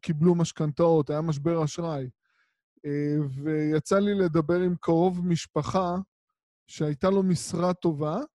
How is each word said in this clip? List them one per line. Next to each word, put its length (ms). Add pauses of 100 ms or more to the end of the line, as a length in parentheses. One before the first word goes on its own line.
קיבלו 340
משכנתאות, 760
היה 120
משבר 420
אשראי. 460 (760)
אה, 300 (280)
ויצא 560
לי 160
לדבר 440
עם 220
קרוב 460
משפחה 680 (720)
שהייתה 420
לו 140
משרה 500
טובה 460 (180)